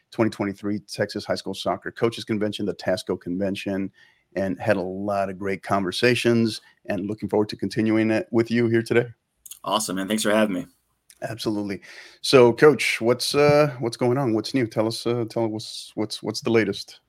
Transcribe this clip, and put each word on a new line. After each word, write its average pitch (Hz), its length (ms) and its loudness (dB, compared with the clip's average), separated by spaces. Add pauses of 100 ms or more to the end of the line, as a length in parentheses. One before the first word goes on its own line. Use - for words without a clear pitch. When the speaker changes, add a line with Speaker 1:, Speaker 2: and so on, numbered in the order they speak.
Speaker 1:
twenty 110 220 0
twenty-three 101 480 -4
Texas - 460 -6
High 92 100 -2
School 95 180 -10
Soccer 92 380 -6
Coaches 113 320 -4
Convention, 107 420 -4
the 90 80 -4
tasco 92 460 -4
Convention, 95 720 -6 (440)
and 95 240 -4
had 104 180 2
a 92 40 -2
lot 98 480 -4
of 92 80 -10
great 95 240 -6
conversations, 113 1000 2 (260)
and 101 180 -4
looking 104 240 -6
forward 107 200 2
to 110 60 -10
continuing 110 540 0
it 110 220 0
with 113 180 2
you 120 180 2
here 113 140 2
today. 117 240 2 (580)
Speaker 2:
Awesome, 95 340 -2
man! 95 100 -4
Thanks 107 160 -2
for 107 80 2
having 107 240 2
me. 87 100 -6 (560)
Speaker 1:
Absolutely. 104 600 -6 (400)
So, 120 300 8
Coach, - 480 4
what's, 123 360 0
uh, 147 440 4
what's 120 160 -4
going 123 220 2
on? 131 160 0
What's 107 220 -2
new? 131 100 2
Tell 110 220 0
us, 113 180 -6
uh, 120 240 0
tell 113 160 -2
us 110 60 -2
what's, - 420 -12
what's, - 300 -6
what's 110 180 -6
the - 80 -2
latest? 107 600 0